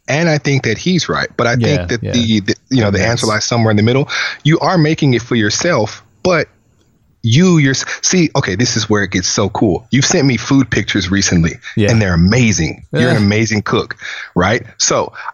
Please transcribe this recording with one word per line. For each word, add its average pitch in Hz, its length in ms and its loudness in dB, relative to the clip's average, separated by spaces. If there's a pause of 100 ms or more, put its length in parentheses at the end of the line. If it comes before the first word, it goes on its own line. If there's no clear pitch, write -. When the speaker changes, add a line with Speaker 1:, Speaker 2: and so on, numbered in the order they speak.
Speaker 1:
And 160 200 0
I 151 80 2
think 139 280 -2
that 110 120 0
he's 180 320 -2
right. 71 200 -4 (100)
But 120 80 0
I 117 80 0
Speaker 2:
Yeah, 98 320 0
Speaker 1:
think - 20 -10
that 113 140 -4
Speaker 2:
yeah. 101 100 -6
Speaker 1:
the, 113 280 0
the, 104 140 -4 (160)
you 127 120 2
know, 104 80 2
the 98 80 0
Speaker 2:
Yes. 104 100 0
Speaker 1:
answer 117 180 -2
lies 107 200 -2
somewhere 113 240 2
in 104 80 2
the 107 40 2
middle. 123 240 2 (360)
You 156 160 2
are 180 180 0
making 151 380 2
it 113 80 0
for 120 140 -4
yourself, 110 640 -2 (200)
but 175 260 0 (800)
you, 170 320 4
your, 135 140 2 (300)
see, 175 340 2
okay, 107 180 -2
this 120 220 -2
is 107 140 -4
where 104 120 2
it 95 80 -4
gets 92 180 -2
so 101 200 0
cool. - 420 -2
You've 135 140 2
sent 151 220 2
me 123 100 2
food 135 340 0
pictures 95 400 -2
recently, 90 420 0 (240)
Speaker 2:
Yeah. 104 140 2
Speaker 1:
and 113 120 4
they're 92 100 0
amazing. 95 800 2
You're 123 160 2
an 123 80 2
Speaker 2:
Yeah. - 0 -
Speaker 1:
amazing 107 460 0
cook, - 340 -4 (380)
right? 95 280 0 (140)
So - 360 -2 (220)